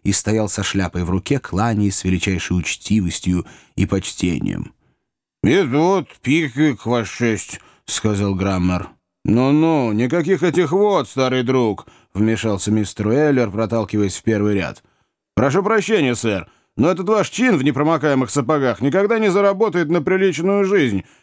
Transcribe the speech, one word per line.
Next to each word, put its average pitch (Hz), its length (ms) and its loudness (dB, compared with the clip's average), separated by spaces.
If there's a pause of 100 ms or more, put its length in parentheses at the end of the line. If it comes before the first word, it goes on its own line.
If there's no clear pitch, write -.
и 101 100 -2
стоял 107 380 0
со 104 140 -4
шляпой 90 400 -2
в 85 80 -4
руке, 110 280 -2
кланяясь 104 580 -2
с - 60 -8
величайшей 92 540 -2
учтивостью 90 880 -2 (300)
и - 100 0
почтением. 60 880 -4 (680)
«Это 139 340 2
вот 175 300 2 (160)
Пиквик, 143 640 0
ваша 117 300 -2
честь», — 113 420 -2 (260)
сказал 101 480 -2
Граммер. 90 560 -2 (360)
«Ну-ну, 139 640 2
никаких 143 500 0
этих 160 300 0
вот, 196 360 2
старый 127 360 0
друг», — 117 420 0 (280)
вмешался 104 580 0
мистер 107 360 -2
Уэллер, 127 440 2
проталкиваясь 107 640 -2
в - 60 -14
первый 104 320 2
ряд. 87 280 -4 (520)
«Прошу 135 260 2
прощения, 190 540 0
сэр, 101 340 -2 (280)
но 147 120 4
этот 180 180 -2
ваш 208 220 2
чин 233 280 2
в 131 60 0
непромокаемых 143 680 0
сапогах 135 500 0
никогда 202 380 2
не 214 100 2
заработает 190 600 0
на 170 120 0
приличную 190 640 0
жизнь, 139 380 0 (200)